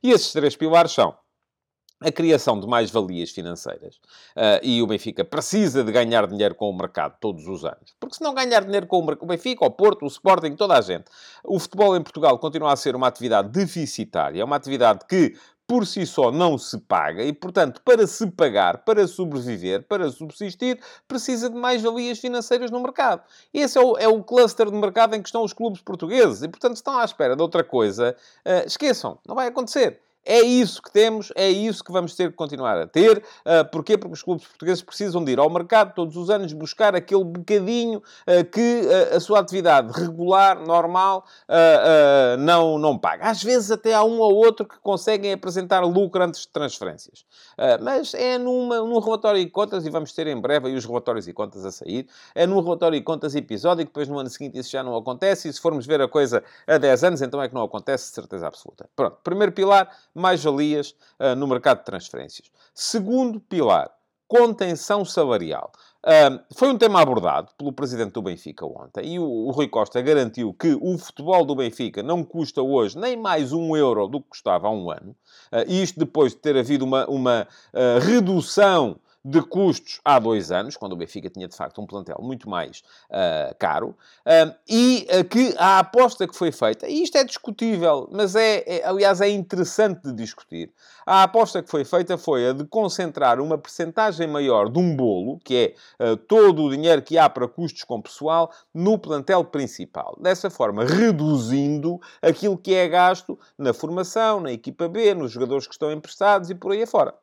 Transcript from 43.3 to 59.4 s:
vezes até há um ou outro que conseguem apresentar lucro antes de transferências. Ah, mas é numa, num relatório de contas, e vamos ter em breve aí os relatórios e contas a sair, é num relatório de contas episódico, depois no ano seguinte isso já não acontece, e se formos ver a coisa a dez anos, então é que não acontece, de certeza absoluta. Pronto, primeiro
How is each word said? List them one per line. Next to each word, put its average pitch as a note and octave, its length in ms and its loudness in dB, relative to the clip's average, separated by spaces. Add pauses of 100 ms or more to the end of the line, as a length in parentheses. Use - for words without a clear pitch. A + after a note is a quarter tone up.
vezes A3 300 0
até A3 220 0
há G#3+ 100 4
um A3+ 160 0
ou G#3 160 4
outro A3+ 320 4
que - 120 -20
conseguem G3+ 520 -2
apresentar F#3 540 -2
lucro F3+ 360 0
antes E3+ 200 -2
de - 80 -20
transferências. G#2+ 720 -10 (340)
Ah, D#3+ 240 2
mas B3+ 320 -4
é B3+ 240 -2
numa, B3 420 -2
num A3+ 200 0
relatório G#3+ 400 0
de E3+ 100 -4
contas, G3 360 -4
e D#3 40 -6
vamos D#3 220 -6
ter D#3 160 -6
em C#3+ 80 -6
breve C3 320 -2
aí C3+ 80 -4
os B2 80 -6
relatórios A#2 460 -6
e - 20 -18
contas G2 320 -10
a F#2+ 80 -10
sair, A#2 340 -10 (300)
é F3 100 2
num F#3+ 160 0
relatório E3 380 -2
de - 60 -12
contas D#3 280 -6
episódico, D3 580 -4
depois C#3+ 180 -8
no C#3+ 100 -8
ano C3 100 -10
seguinte B2+ 300 -14
isso B2 120 -12
já C3+ 120 -8
não B2 140 -6
acontece, B2+ 500 -4
e C#3+ 60 -10
se - 80 -16
formos D3+ 240 -2
ver C#3+ 160 0
a C3 80 0
coisa B2 340 0 (240)
a D#3 100 4
dez C3 240 4
anos, E3+ 200 0
então C#3 200 -6
é C3 60 -6
que B2 80 -12
não A#2 80 -4
acontece, A2 460 -6
de - 60 -20
certeza F2 300 -12
absoluta. - 480 -16
Pronto, - 300 -4
primeiro F#3+ 300 -2